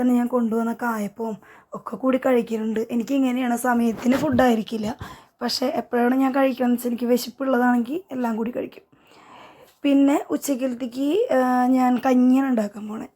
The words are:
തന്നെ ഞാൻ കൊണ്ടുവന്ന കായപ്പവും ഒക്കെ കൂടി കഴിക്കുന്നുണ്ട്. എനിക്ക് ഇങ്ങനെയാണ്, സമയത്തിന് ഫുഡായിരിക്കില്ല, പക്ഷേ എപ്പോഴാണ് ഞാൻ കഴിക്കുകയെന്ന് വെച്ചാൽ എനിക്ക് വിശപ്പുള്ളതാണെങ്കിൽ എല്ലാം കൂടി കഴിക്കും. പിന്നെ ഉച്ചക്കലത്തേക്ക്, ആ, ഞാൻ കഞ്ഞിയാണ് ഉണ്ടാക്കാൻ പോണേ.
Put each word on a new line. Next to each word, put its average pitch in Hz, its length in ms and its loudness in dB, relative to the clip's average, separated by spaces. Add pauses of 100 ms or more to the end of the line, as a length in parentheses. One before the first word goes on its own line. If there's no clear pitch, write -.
തന്നെ 247 120 2
ഞാൻ 240 140 2
കൊണ്ടുവന്ന 233 540 -2
കായപ്പവും 220 560 -6 (360)
ഒക്കെ - 220 -12
കൂടി 262 300 0
കഴിക്കുന്നുണ്ട്. 220 680 0
എനിക്ക് 240 220 -2
ഇങ്ങനെയാണ്, 254 440 0
സമയത്തിന് 240 580 0
ഫുഡായിരിക്കില്ല, 240 840 0 (440)
പക്ഷേ 240 240 -4
എപ്പോഴാണ് 247 500 0
ഞാൻ 269 200 2
കഴിക്കുകയെന്ന് 254 400 2
വെച്ചാൽ 240 140 -4
എനിക്ക് 240 160 -4
വിശപ്പുള്ളതാണെങ്കിൽ 247 960 0 (100)
എല്ലാം 240 240 -4
കൂടി 220 160 -4
കഴിക്കും. - 420 -12 (920)
പിന്നെ 277 460 4
ഉച്ചക്കലത്തേക്ക്, 269 1040 -2
ആ, 254 340 2
ഞാൻ 254 380 2
കഞ്ഞിയാണ് 262 440 4
ഉണ്ടാക്കാൻ 214 380 -4
പോണേ. 226 280 -12